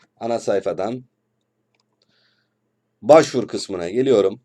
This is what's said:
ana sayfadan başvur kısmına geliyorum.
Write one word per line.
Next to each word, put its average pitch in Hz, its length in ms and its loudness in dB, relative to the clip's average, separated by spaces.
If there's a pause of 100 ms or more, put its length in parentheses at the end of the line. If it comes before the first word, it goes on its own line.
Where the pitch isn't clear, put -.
(200)
ana 117 200 -4
sayfadan 101 640 -4 (2000)
başvur 131 460 4
kısmına 90 420 -8
geliyorum. 117 540 0